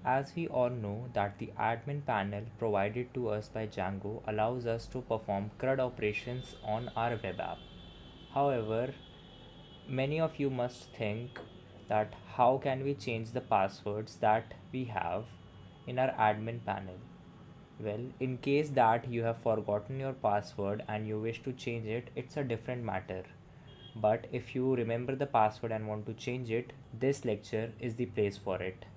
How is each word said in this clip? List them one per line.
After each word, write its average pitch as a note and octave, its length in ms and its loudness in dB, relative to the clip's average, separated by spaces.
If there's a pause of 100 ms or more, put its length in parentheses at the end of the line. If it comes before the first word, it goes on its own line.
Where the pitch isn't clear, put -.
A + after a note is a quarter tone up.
As C3+ 320 2
we E3+ 120 -2
all B2 240 2
know A2 420 -4
that G2+ 240 0
the - 220 -6
admin A#2 440 0
panel G#2 420 0 (120)
provided G#2+ 560 2
to B2 160 0
us G#2 180 -2
by A2 200 -4
Django G2 600 -4
allows A2+ 380 2
us A2+ 220 -2
to C3 140 -6
perform G#2+ 580 -2
crud C3 200 2
operations B2 840 -2
on A2+ 320 -2
our A2+ 280 0
web F#2 160 -4
app. F2+ 200 -4 (760)
However, B2+ 640 2 (920)
many C3+ 320 2
of D#3+ 200 0
you C#3 100 4
must B2 480 -2
think A2+ 420 -2 (500)
that G#2+ 260 4 (220)
how B2+ 200 8
can C3+ 260 0
we C#3 120 2
change A2+ 380 -4
the B2+ 80 0 (140)
passwords G#2 600 0
that A2+ 400 4 (160)
we C3 140 -2
have G#2+ 400 -2 (600)
in B2+ 140 -2
our C3 140 6
admin A2 520 2
panel? G2 300 -4 (840)
Well, G#2+ 240 -2 (160)
in B2+ 180 0
case C#3+ 320 4
that A#2+ 400 6
you A#2 140 0
have A2+ 180 0
forgotten A2 580 0
your C3+ 140 -2
password G#2 720 0
and G#2+ 200 -2
you G#2+ 120 0
wish A2+ 220 -2
to C3+ 100 -4
change A#2 360 -4
it, A#2 280 -2
it's - 220 -6
a D3 60 0
different B2 400 -2
matter. F#2+ 400 -2 (720)
But G#3+ 360 4
if - 220 -4
you C3 220 4
remember A#2+ 400 2
the C3 100 0
password A2 460 4
and G#2+ 160 -2
want G#2+ 180 -2
to A2 80 -6
change B2 380 -4
it, A#2 200 2 (260)
this C3+ 280 2
lecture A2 540 0
is A#2 160 -2
the A#2+ 100 0
place G2+ 320 2
for F#2 240 -2
it. F#2+ 240 -6 (120)